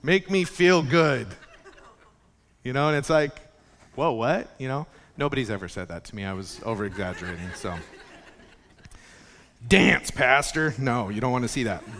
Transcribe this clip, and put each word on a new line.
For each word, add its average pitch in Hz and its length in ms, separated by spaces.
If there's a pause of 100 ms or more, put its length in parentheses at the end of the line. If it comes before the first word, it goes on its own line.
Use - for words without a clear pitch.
Make 185 260
me 190 140
feel 175 400
good." 135 460 (1400)
You 127 80
know, 143 160
and 151 80
it's 143 140
like, 151 200 (640)
"Whoa, 147 180
what?" 123 360 (100)
You 131 80
know, 139 200 (300)
nobody's 135 340
ever 95 180
said 92 200
that 85 180
to - 100
me. 98 80
I 98 80
was 95 320
over-exaggerating, 90 920
so. 90 220 (1900)
"Dance, 190 420
pastor." 143 680
No, 120 320
you 104 100
don't 123 120
wanna 123 160
see 131 160
that. 98 200 (160)